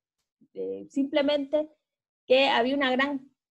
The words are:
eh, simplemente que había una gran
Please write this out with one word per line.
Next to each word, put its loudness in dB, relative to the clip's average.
eh, -10
simplemente -2
que 4
había 0
una 0
gran -2